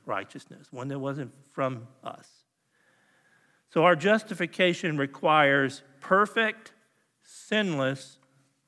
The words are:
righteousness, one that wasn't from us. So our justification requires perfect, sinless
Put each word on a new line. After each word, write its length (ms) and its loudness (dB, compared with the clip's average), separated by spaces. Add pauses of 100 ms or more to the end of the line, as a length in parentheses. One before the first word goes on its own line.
righteousness, 680 -10
one 160 -10
that 120 -8
wasn't 340 -8 (180)
from 360 -6 (140)
us. 280 -16 (1400)
So 160 2
our 100 8
justification 1040 0
requires 840 2 (180)
perfect, 760 0 (500)
sinless 960 -4 (480)